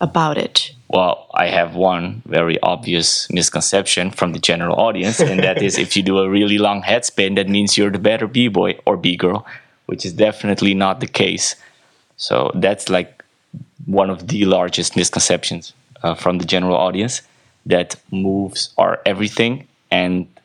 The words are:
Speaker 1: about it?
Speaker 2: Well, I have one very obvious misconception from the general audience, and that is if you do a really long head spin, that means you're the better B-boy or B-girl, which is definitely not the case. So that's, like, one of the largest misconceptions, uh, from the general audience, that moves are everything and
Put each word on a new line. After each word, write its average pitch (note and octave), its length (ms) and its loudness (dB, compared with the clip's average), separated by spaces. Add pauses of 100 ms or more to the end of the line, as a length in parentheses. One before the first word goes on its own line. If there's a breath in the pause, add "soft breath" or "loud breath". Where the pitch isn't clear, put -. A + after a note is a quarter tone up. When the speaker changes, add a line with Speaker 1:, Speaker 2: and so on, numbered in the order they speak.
Speaker 1:
about D#3 360 0
it? - 360 -4 (160)
Speaker 2:
Well, F2+ 440 0
I F2 140 2
have F2 280 0
one F#2 500 0
very E2 360 0
obvious E2+ 680 0
misconception F2+ 800 0
from F2 220 -2
the E2 60 -8
general E2+ 360 0
audience, G#2+ 460 0
and F#2+ 180 2
that F#2+ 220 0
is G2 160 0
if - 180 -2
you G2+ 80 2
do F#2+ 160 2
a F#2+ 100 2
really G2+ 280 2
long G2+ 240 2
head A2+ 240 -2
spin, G2 300 0
that G2 120 2
means G2+ 300 2
you're G#2 140 2
the G2 60 -4
better A2 300 0
B-boy G2+ 580 0
or G2+ 120 2
B-girl, F2+ 480 0 (400 loud breath)
which F2+ 200 -8
is F#2 60 -6
definitely G2+ 600 2
not G2 260 0
the G#2 80 -6
case. - 480 -2 (600 soft breath)
So B1 380 0
that's, F#2+ 340 -2
like, F2+ 340 -2 (600)
one F#2+ 240 2
of F2 180 -8
the G#2 180 0
largest F2+ 520 0
misconceptions, - 760 -2 (300)
uh, E2+ 100 0
from F2+ 260 0
the E2+ 60 -4
general F2+ 300 2
audience, F#2 460 0 (440 soft breath)
that F2 300 0 (160)
moves F#2+ 640 -4
are F2+ 280 0
everything G#2 640 -2 (220)
and F2+ 380 0 (180)